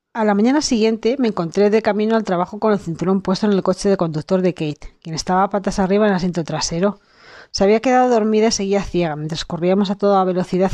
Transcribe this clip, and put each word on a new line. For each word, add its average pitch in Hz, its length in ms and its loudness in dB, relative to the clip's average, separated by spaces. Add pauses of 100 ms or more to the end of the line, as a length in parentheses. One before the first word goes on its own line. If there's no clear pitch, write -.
(140)
A 220 120 -2
la 208 100 2
mañana 254 260 2
siguiente 226 580 0
me 233 100 0
encontré 190 400 0
de 214 120 2
camino 214 360 0
al 220 80 -4
trabajo 180 340 -2
con 214 140 2
el 190 60 0
cinturón 180 420 -2
puesto 190 240 -2
en 208 80 2
el 185 100 0
coche 190 240 -2
de 196 80 4
conductor 165 460 -2
de 180 120 0
Kate, - 480 -8
quien 160 140 -10
estaba 185 340 0
patas 202 300 -4
arriba 202 240 2
en 208 60 4
el 185 80 2
asiento 170 260 -2
trasero. 170 560 -4 (520)
Se - 120 -2
había 214 160 4
quedado 254 300 2
dormida 220 380 2
y 226 40 0
seguía 196 320 -2
ciega, 170 320 -2
mientras 156 300 -8
corríamos 180 440 0
a 202 60 -4
toda 196 300 2
velocidad 185 480 0